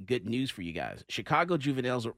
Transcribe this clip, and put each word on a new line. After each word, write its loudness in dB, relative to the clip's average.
good 0
news 0
for -8
you -6
guys. -6
Chicago 2
juveniles, 2